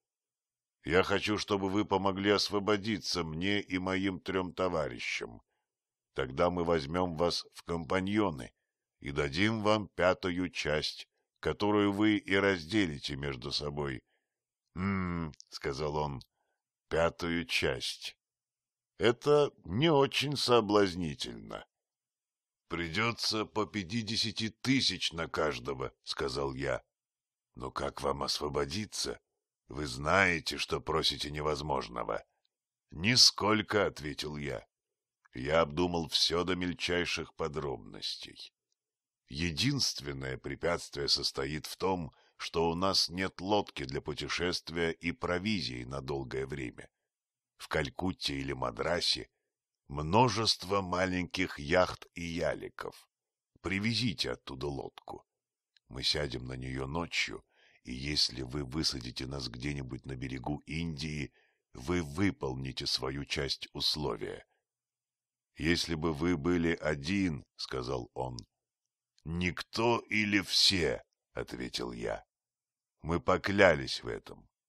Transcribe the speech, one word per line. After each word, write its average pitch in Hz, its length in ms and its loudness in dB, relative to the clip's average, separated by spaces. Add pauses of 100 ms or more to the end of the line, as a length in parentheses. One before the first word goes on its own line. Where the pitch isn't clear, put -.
(840)
Я 90 180 6
хочу, 101 340 2
чтобы 98 320 0
вы 101 160 2
помогли 98 460 2
освободиться 101 920 2
мне 90 360 -2
и 92 180 -2
моим 95 420 0
трем 92 320 -2
товарищам. 62 880 -2 (720)
Тогда 69 340 2
мы 87 140 0
возьмем 82 540 2
вас 85 280 2 (100)
в - 100 -18
компаньоны 87 880 0 (480)
и 69 100 -10
дадим 80 520 0
вам 107 260 2
пятую 90 640 2
часть, - 580 -2 (320)
которую 101 520 4
вы 107 260 4
и 95 180 0
разделите 87 800 2
между 69 340 -4
собой. 71 500 -4 (760)
«М-м», 87 560 -2 (160)
сказал 73 480 -4
он, 71 260 -2 (640)
«пятую 85 560 0
часть. - 720 -2 (800)
Это 139 540 4 (120)
не 117 260 2
очень 139 460 4
соблазнительно». 87 1300 4 (1000)
«Придется 104 800 -2
по 107 200 -2
пятидесяти 107 840 -2
тысяч - 640 0
на 82 160 -4
каждого», 65 640 -2 (120)
сказал 69 500 -2
я. 65 280 -2 (760)
«Но 64 160 -8
как 69 280 -4
вам 71 220 -2
освободиться? 71 960 -4 (460)
Вы 73 200 -6
знаете, 78 720 2
что 73 240 -2
просите 73 500 0
невозможного». 67 920 -2 (680)
«Нисколько», 107 920 4
ответил 73 500 -6
я. 69 280 -6 (720)
Я 73 280 4
обдумал 82 460 0
все 85 360 2
до 90 100 0
мельчайших 87 800 -2
подробностей. 67 1160 -8 (760)
Единственное 71 1080 -2
препятствие 71 680 -4
состоит 71 580 -2
в - 100 -12
том, 90 360 -2 (240)
что 82 340 0
у 82 40 0
нас 92 360 2
нет 90 300 -4
лодки 95 440 0
для 67 160 -6
путешествия 82 920 -2
и 85 200 -4
провизии 87 720 -2
на 67 160 -6
долгое 67 460 -4
время. 67 420 -10 (680)
В - 100 -16
Калькутте 78 680 -2
или 69 200 -4
Мадрасе 64 760 -2 (600)
множество 98 920 4
маленьких 90 800 0
яхт 85 560 2
и 85 80 -10
яликов. 65 840 -4 (520)
Привезите 101 720 0
оттуда 67 360 -8
лодку. - 580 -10 (640)
Мы 62 140 -8
сядем 64 440 -2
на 64 80 -8
нее 65 320 -6
ночью, 71 580 -4 (380)
и 62 100 -12
если 65 480 -2
вы 65 240 -4
высадите 64 640 -4
нас 65 220 -6
где-нибудь 64 580 -6
на 67 100 -8
берегу 65 500 -6
Индии, 76 640 -6 (420)
вы 85 280 0
выполните 69 840 -2
свою 67 400 -2
часть - 480 -4
условия. 57 720 -2 (1120)
«Если 82 380 2
бы 80 200 0
вы 85 240 2
были 82 360 2
один», 78 720 -2 (120)
сказал 64 580 -6
он. 62 240 -6 (840)
«Никто 90 760 0 (100)
или 104 320 2
все», 82 640 4 (300)
ответил 60 580 -6
я. 57 320 -6 (800)
Мы 82 180 0
поклялись 90 800 4
в 58 60 -8
этом. 50 400 -10 (200)